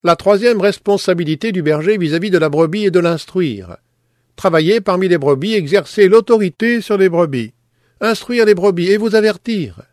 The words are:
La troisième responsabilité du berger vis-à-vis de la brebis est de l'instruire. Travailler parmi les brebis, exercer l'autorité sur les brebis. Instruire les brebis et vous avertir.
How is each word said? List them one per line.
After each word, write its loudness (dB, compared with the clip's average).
La 2
troisième 2
responsabilité -2
du -4
berger 0
vis-à-vis -2
de 2
la 0
brebis 0
est 2
de 2
l'instruire. -4
Travailler 0
parmi -2
les 2
brebis, 0
exercer 0
l'autorité 0
sur -4
les 2
brebis. -2
Instruire 0
les 4
brebis 0
et 2
vous -2
avertir. -4